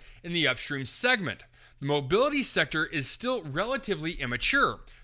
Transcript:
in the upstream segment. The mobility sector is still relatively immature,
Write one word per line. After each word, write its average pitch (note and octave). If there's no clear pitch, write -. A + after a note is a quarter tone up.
in E3+
the E3
upstream C3
segment. G3+
The C#3
mobility F#3
sector D#3+
is D3
still B3
relatively F3
immature, C3+